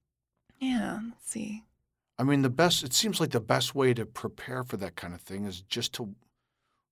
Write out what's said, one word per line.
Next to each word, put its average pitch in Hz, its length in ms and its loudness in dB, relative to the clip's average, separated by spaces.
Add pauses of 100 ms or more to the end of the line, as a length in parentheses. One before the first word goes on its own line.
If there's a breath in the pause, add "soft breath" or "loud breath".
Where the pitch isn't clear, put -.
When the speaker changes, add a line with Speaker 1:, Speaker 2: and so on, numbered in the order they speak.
(600)
Speaker 1:
yeah, 247 440 -2
let's 233 260 -12
see. 214 340 -8 (540)
Speaker 2:
I 120 60 2
mean, 139 180 6
the 135 80 4
best, 165 340 4
it 131 100 -6
seems 214 260 2
like 156 120 2
the - 100 2
best 131 340 0
way 131 180 6
to 113 120 0
prepare - 580 -8
for 123 140 -6
that 92 180 -8
kind 87 180 -10
of 87 80 -12
thing 98 240 -8
is 92 160 -8
just - 320 -4
to 104 200 -8 (800)